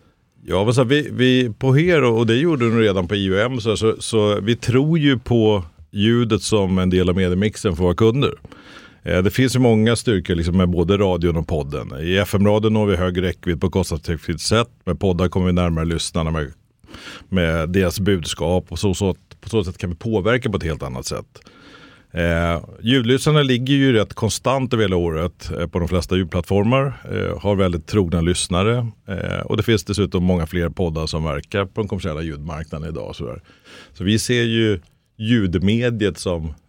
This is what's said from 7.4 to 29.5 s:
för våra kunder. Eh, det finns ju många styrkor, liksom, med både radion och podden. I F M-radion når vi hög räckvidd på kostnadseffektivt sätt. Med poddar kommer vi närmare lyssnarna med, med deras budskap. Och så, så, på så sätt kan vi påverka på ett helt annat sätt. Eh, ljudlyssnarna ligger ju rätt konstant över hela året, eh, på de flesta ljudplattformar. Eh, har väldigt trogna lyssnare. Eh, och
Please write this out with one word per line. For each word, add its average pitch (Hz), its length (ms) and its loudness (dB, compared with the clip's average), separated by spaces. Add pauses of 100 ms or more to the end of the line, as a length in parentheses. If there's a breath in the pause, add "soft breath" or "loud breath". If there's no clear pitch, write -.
för 87 80 -2
våra 87 120 2
kunder. 113 380 2 (680 loud breath)
Eh, 87 200 0
det 101 80 2
finns 127 240 2
ju 127 40 2
många 113 360 4
styrkor, 95 400 0
liksom, 85 220 0
med 90 120 4
både 87 280 2
radion 87 400 2
och 80 100 -4
podden. 71 540 -6
I 87 160 -2
F 101 180 0
M-radion 104 380 4
når 107 120 2
vi 98 100 2
hög 92 260 -2
räckvidd 85 400 -2
på 92 80 0
kostnadseffektivt 85 720 -4
sätt. 113 280 0 (160)
Med - 140 -4
poddar 90 280 0
kommer 92 180 0
vi 90 80 2
närmare 87 320 0
lyssnarna 82 460 -4
med, 76 220 -4 (760 loud breath)
med 82 400 0
deras 90 300 0
budskap. 87 720 0
Och 82 80 -8
så, 98 140 0
så, 92 220 -2 (260)
på - 80 -16
så 110 140 0
sätt 87 140 -8
kan 90 120 -6
vi 87 60 -6
påverka 113 540 -2
på 98 80 -2
ett 85 60 -4
helt 80 200 -6
annat 64 220 -10
sätt. - 340 -10 (720 loud breath)
Eh, 85 520 0 (180)
ljudlyssnarna 131 600 2
ligger 131 300 0
ju 135 200 4
rätt 104 200 2
konstant 123 600 -2
över 110 100 2
hela 92 120 0
året, 82 640 -2
eh, 82 80 -4
på 90 120 -4
de 85 80 -2
flesta 90 300 -2
ljudplattformar. 101 840 0 (100)
Eh, 95 300 -4
har 101 140 0
väldigt 90 320 0
trogna 87 340 2
lyssnare. 95 680 0 (200)
Eh, 90 380 -6
och - 120 -4